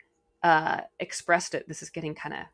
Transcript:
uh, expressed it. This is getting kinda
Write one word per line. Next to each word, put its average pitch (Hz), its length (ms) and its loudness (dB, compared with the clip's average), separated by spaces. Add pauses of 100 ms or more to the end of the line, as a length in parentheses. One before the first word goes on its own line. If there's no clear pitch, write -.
(420)
uh, 160 380 4 (180)
expressed - 560 0
it. 143 120 -6
This - 140 -12
is - 80 -14
getting 156 240 -6
kinda - 400 -10